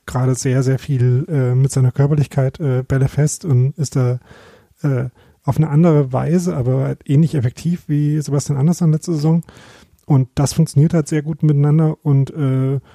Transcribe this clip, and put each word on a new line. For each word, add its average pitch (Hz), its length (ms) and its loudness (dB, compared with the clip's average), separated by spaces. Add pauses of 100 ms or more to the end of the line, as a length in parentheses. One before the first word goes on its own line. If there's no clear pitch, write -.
gerade 131 300 -2
sehr, 131 280 0
sehr 131 160 0
viel, 123 500 0
äh, 131 240 0
mit 131 180 2
seiner 127 200 2
Körperlichkeit, 139 680 0
äh, 131 260 -2
Bälle 135 240 0
fest - 360 -2
und 131 320 0
ist 143 180 -6
da, 123 240 0 (600)
äh, 131 280 -2 (340)
auf 143 140 -2
eine 156 120 2
andere 147 420 2
Weise, 160 460 -2
aber 131 260 -2
halt 135 220 -6
ähnlich 151 300 2
effektiv 156 520 -4
wie 147 320 0
Sebastian 143 380 -2
Andersson 160 340 2
letzte 156 220 -2
Saison. 160 300 0 (640)
Und 131 300 2
das 139 180 -2
funktioniert 160 400 2
halt 160 140 0
sehr 156 140 -2
gut 156 220 -6
miteinander. 151 580 2
Und, 139 300 0
äh, 135 480 -2 (160)